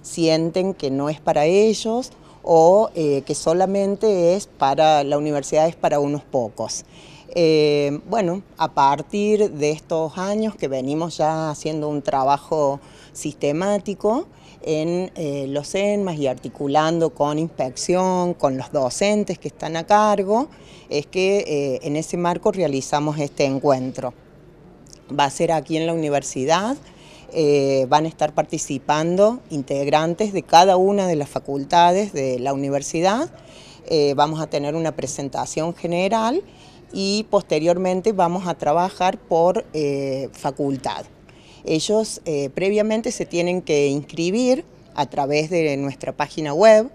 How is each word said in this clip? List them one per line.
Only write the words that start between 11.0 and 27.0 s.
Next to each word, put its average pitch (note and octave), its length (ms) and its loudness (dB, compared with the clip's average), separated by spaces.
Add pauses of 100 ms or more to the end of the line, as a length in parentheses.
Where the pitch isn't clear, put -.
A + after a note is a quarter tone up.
ya D#3+ 320 0
haciendo D3+ 380 -6
un D3 140 -4
trabajo C#3 800 0 (340)
sistemático G3 1120 -2 (340)
en, E3 540 -4
eh, C#3+ 320 -6
los C#3+ 220 -6
senmas G3 480 -2
y C#3 100 -2
articulando D3+ 840 0
con D3+ 280 -2
inspección, F3 960 -2
con C3+ 240 -2
los B2+ 140 -10
docentes G3 680 -2
que - 80 -12
están D#3 300 -8
a E3 80 -6
cargo, G#3 640 2 (420)
es C#3+ 180 -4
que, F#3+ 400 0
eh, C#3 360 -2
en C#3+ 120 -4
ese D#3+ 220 -4
marco F3 340 0
realizamos D3+ 680 -2
este C#3+ 260 0
encuentro. C3 680 0 (1040)
Va C#3+ 80 4
a C3+ 40 0
ser E3 240 -2
aquí D#3 240 -2
en D#3+ 80 -2
la E3+ 80 -2
universidad, D#3 840 -2 (580)